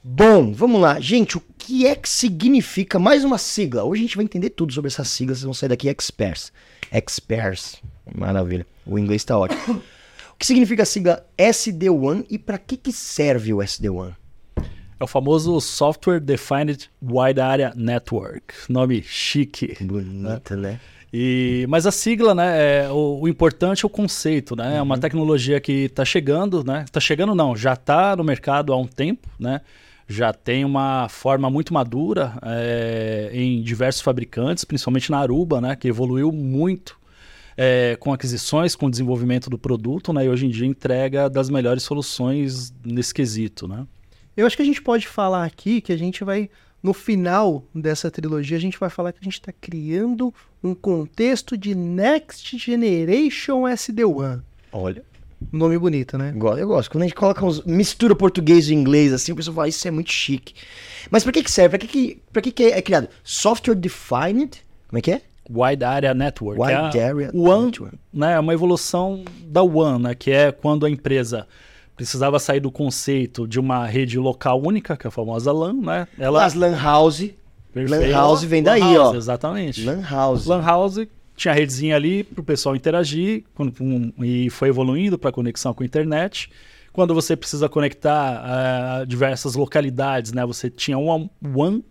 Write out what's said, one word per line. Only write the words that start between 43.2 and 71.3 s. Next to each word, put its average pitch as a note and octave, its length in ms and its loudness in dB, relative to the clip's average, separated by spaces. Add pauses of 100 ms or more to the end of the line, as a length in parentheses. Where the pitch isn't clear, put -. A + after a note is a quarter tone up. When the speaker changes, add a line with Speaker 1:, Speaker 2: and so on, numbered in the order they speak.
Speaker 2:
né? A2+ 160 -10 (500)
Speaker 3:
Eu G#3+ 100 2
acho A#3+ 120 0
que D4 60 0
a - 20 2
gente C#4+ 160 0
pode A#3 260 0
falar F#3 380 0
aqui G#3+ 340 -2
que F#3 140 -4
a E3 40 -2
gente F#3 280 -6
vai, G3 240 -2 (340)
no F#3+ 100 0
final F#3 680 0 (100)
dessa D#3 380 -4
trilogia, D#3 460 -4
a E3 40 -2
gente F#3 160 -4
vai F#3 120 -4
falar F3 240 -6
que - 80 -20
a - 20 -20
gente F#3+ 180 -10
tá F#3+ 200 -16
criando G3+ 720 -4 (280)
um F3+ 140 -4
contexto G3+ 840 -2
de G3 160 -6
Next G3 840 -2
Generation A#3 1080 0
S A#3+ 280 -4
D A3+ 100 0
wan. C3+ 380 0 (320)
Speaker 1:
Olha. F#2+ 300 -6 (480)
Speaker 3:
Nome E3 240 2
bonito, D3+ 440 -2
né? C#3+ 180 -4
Speaker 1:
Go-, G#2+ 180 2
eu F3+ 120 -4
gosto. E3 240 0
Quando D#3 100 0
a F3+ 60 2
gente D#3+ 80 -4
coloca G3 280 2
uns, D#3 220 0
mistura G3+ 500 4
português E3+ 540 4
e D#3 60 4
inglês, C#3+ 360 6
assim, C3 200 -2
o E3+ 40 -6
pessoal E3 200 -8
fala, D#3+ 120 0
"Isso D#3+ 200 -6
é - 20 -4
muito D#3+ 220 -4
chique." - 420 -4 (560)
Mas A3 140 4
pra B3 100 -2
que D#4+ 80 2
que - 80 -4
serve? F3+ 200 6
Pra F#3+ 100 0
que A3 80 -8
que, B3+ 340 -2 (100)
pra G#3+ 120 0
que B3 80 -4
que B3 120 0
é, A3+ 140 6
é F#3 40 0
criado? D#3+ 280 0 (140)
Software A3+ 500 0
Defined? F#3 880 -2 (260)
Como A#2 120 -2
é - 20 -2
que E3 100 0
é? C4 100 -2 (280)
Speaker 2:
Wide B2+ 340 0
Area C3+ 300 0
Network. A#2+ 480 -2
Speaker 1:
Wide C3+ 120 2 (260)
Speaker 2:
É A2+ 40 2
a B2 60 0
Speaker 1:
Area C#3+ 240 -4
Speaker 2:
wan, F3+ 320 4
Speaker 1:
Network. A3+ 320 -6 (160)
Speaker 2:
né, D#3 200 0
é D#3+ 60 4
uma D#3+ 140 0
evolução F3+ 720 0 (180)
da E3 200 4
wan, D#3 340 2
né, A#2+ 160 -2
que - 160 -4
é C#3 220 6
quando D3+ 340 0
a D3+ 60 2
empresa B2 560 -2 (480)